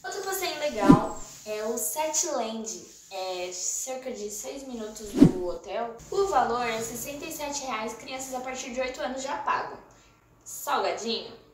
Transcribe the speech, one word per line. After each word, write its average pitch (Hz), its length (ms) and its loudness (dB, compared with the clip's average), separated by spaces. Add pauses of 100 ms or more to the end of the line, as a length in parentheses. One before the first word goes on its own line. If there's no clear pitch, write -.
Outro 381 180 -6
passeio 359 380 -2
legal 226 600 6 (240)
é 214 200 -4
o 240 120 -2
Sete 311 520 -2
Land, 226 580 -4 (240)
é 185 420 -6
cerca 262 600 -4
de 208 180 -6
seis 269 360 -10
minutos 220 460 -8
do 180 340 10
hotel. 220 500 -6 (140)
O 392 160 2
valor 247 400 4
é 226 140 -2
sessenta 285 440 -8
e 320 80 -8
sete 285 300 -6
reais, 226 320 -4
crianças 262 400 -8
a 254 60 -2
partir 262 320 -8
de 254 80 -4
oito 254 200 -4
anos 262 220 -4
já 302 160 -4
pagam. - 400 -2 (680)
Salgadinho? 214 880 -2 (220)